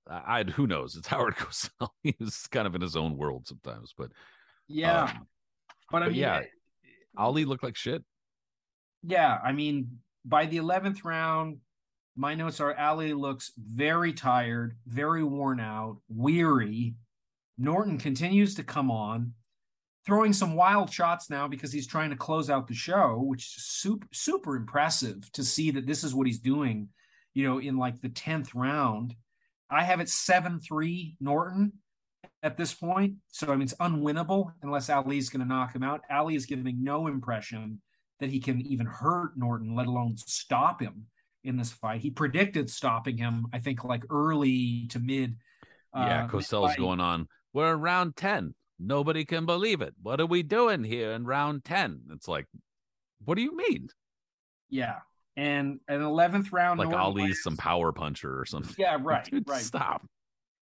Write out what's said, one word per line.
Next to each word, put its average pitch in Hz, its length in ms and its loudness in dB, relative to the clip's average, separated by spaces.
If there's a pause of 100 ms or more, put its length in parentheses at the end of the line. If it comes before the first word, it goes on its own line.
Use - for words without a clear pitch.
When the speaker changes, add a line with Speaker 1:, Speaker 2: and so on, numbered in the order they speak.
(100)
Speaker 1:
I, 87 300 -2
I, 107 40 0
who 110 220 0
knows? 78 300 -4
It's 80 100 -14
<laughs> - 20 -12
Howard 123 280 0
Cosell. - 520 -6 (140)
He's - 480 -4
kind 113 160 0
of 87 80 -4
in 90 60 -2
his 85 160 -2
own 78 200 0
world 67 300 -4
sometimes, 58 500 -16
but 64 140 -10 (560)
Speaker 2:
Yeah. 160 380 2
Speaker 1:
um, - 220 -8 (640)
Speaker 2:
But 170 120 2
I - 40 2
Speaker 1:
but 175 60 0
Speaker 2:
mean, 131 80 0
Speaker 1:
yeah, 104 220 2 (720)
Speaker 2:
I 101 60 2
Speaker 1:
Ali 143 220 4
looked 135 200 -2
like 120 120 -6
shit. - 280 -4 (1000)
Speaker 2:
Yeah. 165 400 4
I 131 100 0
mean, 139 480 -2 (240)
by 151 220 4
the 160 120 -2
eleventh 190 460 0
round, 160 540 0 (580)
my 143 180 -2
notes 160 260 -4
are 147 160 0
Ali 156 360 2
looks 139 440 -4
very 147 560 0
tired, 117 640 0 (100)
very 151 360 0
worn 139 380 0
out, 110 380 -6 (100)
weary. 120 880 2 (600)
Norton 165 420 2
continues 180 580 4
to - 80 -6
come 135 260 0
on, 113 420 -2 (720)
throwing 208 280 6
some 180 220 2
wild 185 380 6
shots 170 380 0
now 143 180 -2
because 135 240 -6
he's 139 140 -4
trying 156 240 0
to 139 60 -6
close 156 340 0
out 135 160 2
the 120 80 -6
show, 135 500 4
which 135 320 -4
is - 80 -12
super, - 480 -2
super 311 440 -2
impressive 120 760 0
to 139 120 -6
see 156 280 2
that 131 140 -2
this 147 180 -2
is 135 100 -4
what 131 120 2
he's 117 140 0
doing, 123 480 0 (460)
you 135 100 2
know, 131 140 0
in, 131 180 -2
like, 127 240 -2
the 127 80 -6
tenth 151 460 -4
round. 123 600 0 (560)
I 156 140 4
have 180 160 2
it 170 80 -2
seven 175 520 2
three 160 600 -4
Norton 180 520 2 (720)
at 156 140 -2
this 170 180 -2
point. 190 400 0 (140)
So, - 200 -6
I 143 40 2
mean, 135 100 4
it's 127 120 -2
unwinnable 165 800 2 (100)
unless 143 280 -2
Ali's 139 400 2
gonna 131 140 -4
knock 127 300 0
him 127 100 -4
out. 131 160 -2 (100)
Ali 151 240 2
is 131 120 -2
giving 127 360 -4
no 147 240 0
impression 113 760 -4 (380)
that 135 120 -4
he 135 100 0
can 127 220 0
even 127 240 -2
hurt 160 500 0
Norton, 117 400 -2
let 123 100 0
alone 120 300 0
stop 135 640 0
him 107 260 -8 (380)
in 131 120 -4
this 117 140 -4
fight. 113 300 -6
He 143 100 -2
predicted 151 600 0
stopping 120 460 -2
him, 117 360 -2
I 131 60 -6
think, 123 260 -4
like, 120 260 -2
early 131 800 2
to - 100 -6
mid, 127 360 -2 (580)
Speaker 1:
Yeah, 123 300 2
Speaker 2:
uh, 120 40 -6
Speaker 1:
Cosell's 101 420 2
Speaker 2:
mid-fight. - 80 -2
Speaker 1:
going 92 220 0
on, 85 280 0 (240)
"We're 160 220 2
in 156 60 -2
round 175 360 0
ten. 185 380 -2 (260)
Nobody 143 440 0
can 165 220 -2
believe 180 340 2
it. 87 220 -6
What 120 180 -2
are 165 60 4
we 175 160 4
doing 208 400 4
here 110 300 -2
in 117 140 -4
round 143 380 0
ten?" 135 460 -2
It's 76 160 -16
like, 78 200 -4 (800)
what 151 120 0
do 226 60 0
you 311 140 -4
mean? 294 320 0 (800)
Speaker 2:
Yeah. 127 300 -4 (380)
And 143 500 -2
an 143 160 -2
eleventh 175 500 2
round, 175 280 4
Speaker 1:
Like 180 80 2
Speaker 2:
Norton 165 180 2
Speaker 1:
Ali's 98 160 2
Speaker 2:
lands - 220 0
Speaker 1:
some 80 120 -2
power 82 360 2
puncher 71 460 -6
or 65 60 -4
something. - 320 -8
Speaker 2:
Yeah, 175 220 2
Speaker 1:
<laughs> - 20 -2
Speaker 2:
right, 143 240 2
Speaker 1:
Dude, - 240 -4
Speaker 2:
right. 135 140 -2
Speaker 1:
stop. - 420 -4 (580)